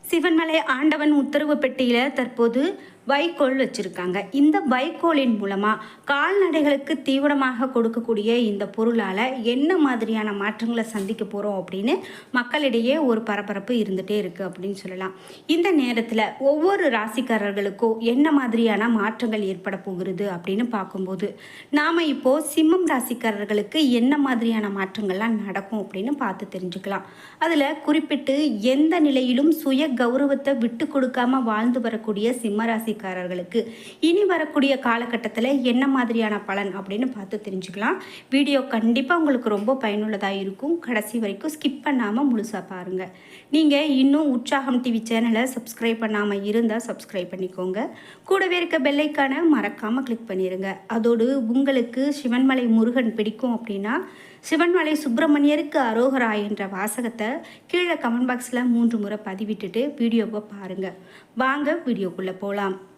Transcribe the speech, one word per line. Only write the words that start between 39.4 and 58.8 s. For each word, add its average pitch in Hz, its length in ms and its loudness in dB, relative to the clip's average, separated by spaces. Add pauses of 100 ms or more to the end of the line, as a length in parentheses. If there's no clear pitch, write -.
ரொம்ப 214 320 0
பயனுள்ளதா 208 580 -2
இருக்கும். 262 400 -4
கடைசி 233 400 -4
வரைக்கும் 208 320 -4
ஸ்கிப் - 360 -4
பண்ணாம 240 360 0 (100)
முழுசா 196 360 -4
பாருங்க. 185 420 -8 (400)
நீங்க 294 300 4
இன்னும் 285 480 4
உற்சாகம் 254 520 0
டி 247 100 -2
வி 226 200 -2
சேனலை 226 440 2
சப்ஸ்கிரைப் 226 480 -4
பண்ணாம 208 400 -2
இருந்தா 214 320 2
சப்ஸ்கிரைப் 190 580 -6
பண்ணிக்கோங்க. 185 560 -4 (360)
கூடவே 381 320 2
இருக்க 339 220 0
பெல் 285 200 2
ஐகானை 294 380 0 (180)
மறக்காம 220 440 -2
கிளிக் 240 280 -6
பண்ணிருங்க. 190 480 -4 (120)
அதோடு 233 600 2
உங்களுக்கு 262 680 2 (100)
சிவன்மலை 254 440 2
முருகன் 226 480 4
பிடிக்கும் 220 400 -2
அப்படின்னா, 202 360 -6 (580)
"சிவன்மலை 320 540 2
சுப்பிரமணியருக்கு 294 760 2
அரோகரா" 233 720 2
என்ற 202 180 -4
வாசகத்தை 226 600 -4 (400)
கீழே 349 260 0
கமெண்ட் 247 360 0
பாக்ஸ்ல 247 360 -4
மூன்று 233 320 2